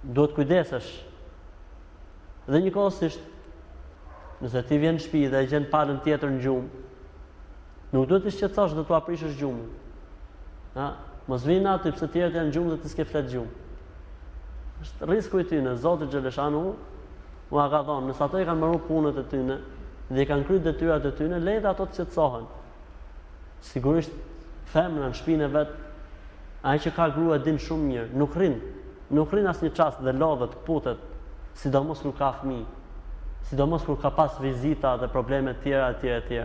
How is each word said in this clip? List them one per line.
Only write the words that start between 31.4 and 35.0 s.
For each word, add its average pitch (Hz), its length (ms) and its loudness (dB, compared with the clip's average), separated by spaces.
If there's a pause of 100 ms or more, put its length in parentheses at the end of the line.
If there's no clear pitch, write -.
sidomos 147 460 2
kur 139 160 -2
ka 135 220 4
fëmijë, 127 260 -4 (840)
sidomos 143 380 2
kur 143 140 0
ka 139 120 2
pas 147 300 2
vizita 135 580 2